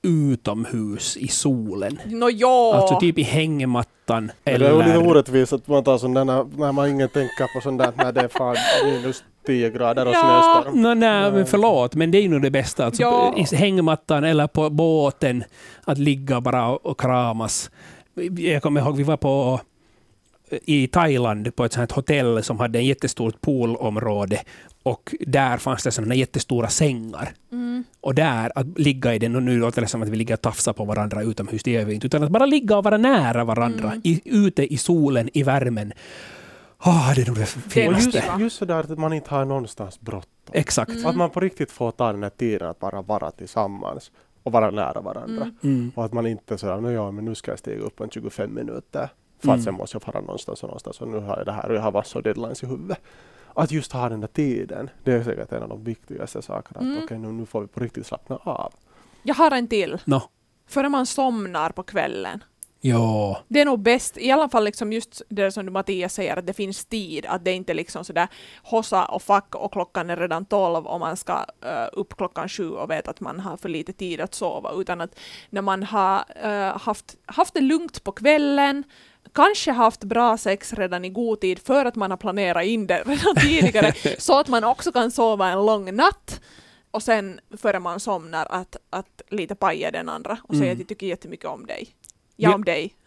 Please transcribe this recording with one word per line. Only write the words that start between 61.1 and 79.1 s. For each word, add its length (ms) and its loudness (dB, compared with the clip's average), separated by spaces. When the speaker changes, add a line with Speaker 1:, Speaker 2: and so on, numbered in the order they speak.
Speaker 2:
på 120 -12
kvällen. 640 -6
Speaker 1:
Ja. 680 0
Speaker 2:
Det 120 4
är 40 6
nog 160 2
bäst, 380 0
i 120 0
alla 180 4
fall 160 2
liksom 280 -4
just 360 -8
det 240 -2
som 140 -8
du, 60 -10
Mattias, 420 -4
säger, 220 -4
att 100 -8
det 60 -6
finns 320 -8
tid, 420 -8
att 180 -6
det 80 0
inte 220 -6
liksom 300 -8
sådär 240 -2
hossa 420 0
och 180 -6
fuck 320 0
och 180 -8
klockan 380 -6
är 60 -2
redan 280 -4
tolv 420 0
och 140 -6
man 160 -6
ska, 160 -8
eh, 300 -6
upp 240 -8
klockan 320 -6
sju 220 -8
och 200 -8
vet 180 -4
att 120 -14
man 200 -10
har 160 -10
för 120 -12
lite 240 -8
tid 280 -8
att 140 -8
sova, 420 -6
utan 240 -6
att 180 -10
när 120 -8
man 200 -2
har, 420 0
eh, 380 -4
haft, 360 -8
haft 280 -2
det 60 0
lugnt 440 0
på 80 -6
kvällen, 720 2